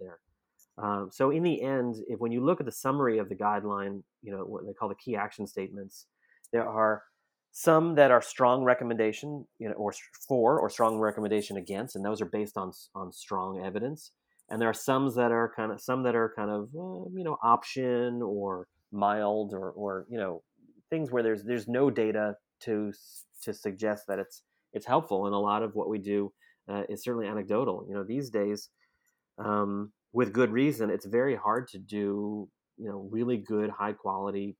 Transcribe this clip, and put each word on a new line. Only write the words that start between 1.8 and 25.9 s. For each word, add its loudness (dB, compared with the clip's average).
if, -4
when -2
you 0
look 4
at -4
the -6
summary 2
of -2
the -6
guideline, -2
you -10
know, -6
what -8
they -8
call -4
the -8
key -6
action -4
statements, -10
there 2
are 4
some 6
that 10
are 10
strong 4
recommendation, 2
you -6
know, -4
or -2
s-, -8
for 6
or 2
strong 2
recommendation 0
against, -6
and -6
those -2
are -4
based -4
on -4
s-, -18
on -10
strong -6
evidence. -6
And -4
there 2
are 2
some 0
that 4
are 2
kind -4
of, -10
some -2
that 2
are 2
kind -4
of, -4
uh, -10
you -6
know, -4
option 2
or -4
mild 2
or, -6
or, -4
you -6
know, -4
things -2
where 2
there's, 2
there's -2
no 4
data 0
to -2
s-, -16
to -6
suggest -4
that -2
it's, -8
it's -8
helpful. 0
And 0
a 2
lot 2
of -4
what -2
we -2